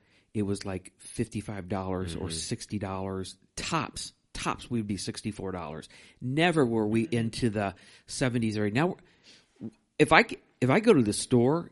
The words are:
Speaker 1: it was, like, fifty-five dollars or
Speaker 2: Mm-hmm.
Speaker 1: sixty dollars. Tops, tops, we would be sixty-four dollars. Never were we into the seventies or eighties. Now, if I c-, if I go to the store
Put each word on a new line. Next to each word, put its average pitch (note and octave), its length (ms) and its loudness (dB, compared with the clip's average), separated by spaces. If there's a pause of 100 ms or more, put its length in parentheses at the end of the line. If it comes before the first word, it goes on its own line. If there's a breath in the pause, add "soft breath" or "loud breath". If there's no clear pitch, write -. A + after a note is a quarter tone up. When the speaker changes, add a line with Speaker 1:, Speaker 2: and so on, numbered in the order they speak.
(320)
Speaker 1:
it G#2+ 100 -2
was, G2 220 -2
like, F#2 340 -8
fifty-five G#2 720 -8
dollars F#2 460 -4
or F#2 140 -6
Speaker 2:
Mm-hmm. - 20 -6
Speaker 1:
sixty E2 480 -8
dollars. F#2+ 580 -6 (200)
Tops, - 580 -6 (180)
tops, - 380 -6
we A#2+ 80 -2
would G#2+ 100 -2
be G2+ 80 -2
sixty-four G2 560 -6
dollars. D#2 340 -10 (360 soft breath)
Never D#3 420 2
were A2+ 220 2
we A2+ 160 2
into A2+ 480 0
the G2+ 240 -2 (320 soft breath)
seventies A#2 500 0
or G#2+ 80 0
eighties. G#2 120 0
Now, E3+ 200 2 (1040 soft breath)
if D3+ 140 6
I E3+ 100 10
c-, - 160 -4 (220)
if B2 100 2
I C3+ 100 6
go A#2 140 6
to C#3 80 6
the G#2 100 4
store C3 580 2